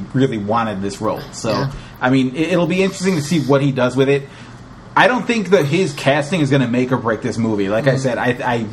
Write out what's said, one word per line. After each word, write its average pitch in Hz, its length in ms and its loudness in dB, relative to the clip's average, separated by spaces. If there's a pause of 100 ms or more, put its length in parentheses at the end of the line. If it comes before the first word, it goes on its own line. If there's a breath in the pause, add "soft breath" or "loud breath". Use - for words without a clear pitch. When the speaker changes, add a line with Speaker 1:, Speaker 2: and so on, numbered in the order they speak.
(140)
Speaker 1:
really 127 240 2
wanted 104 440 -2
this 98 180 -6
role. 104 200 -2 (120)
So, - 180 -4
Speaker 2:
Yeah. 107 220 -2 (280 loud breath)
Speaker 1:
I 123 100 2
mean, 127 260 2
it, 165 160 -2
it'll 175 160 2
be 185 140 0
interesting 190 340 0
to 143 60 0
see 156 180 0
what 135 200 4
he 139 120 2
does 123 240 0
with 135 120 4
it. 143 140 2 (760 loud breath)
I 190 100 8
don't 247 180 -2
think 220 240 0
that 180 160 4
his 160 260 0
casting 147 480 0
is 135 100 2
gonna 131 180 2
make 123 220 0
or 131 60 2
break 110 240 -2
this 110 160 -4
movie. 110 320 0
Like 107 180 0
I 135 40 4
Speaker 2:
Mm-hmm. 117 80 2
Speaker 1:
said, 127 200 -2
I, 113 100 -2 (260)
I 113 180 -4